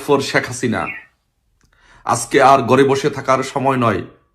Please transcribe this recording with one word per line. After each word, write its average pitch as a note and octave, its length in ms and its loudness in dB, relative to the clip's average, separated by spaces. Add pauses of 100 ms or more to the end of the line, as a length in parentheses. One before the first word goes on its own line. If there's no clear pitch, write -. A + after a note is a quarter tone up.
for C#3 120 2
শেখ - 260 -4
হাসিনা। A2 420 -6 (1160)
আজকে A#2+ 380 0
আর C3+ 180 6
ঘরে B2+ 240 4
বসে C3+ 260 0
থাকার C3 320 -2
সময় C3 340 -2
নয়, A2+ 260 0 (320)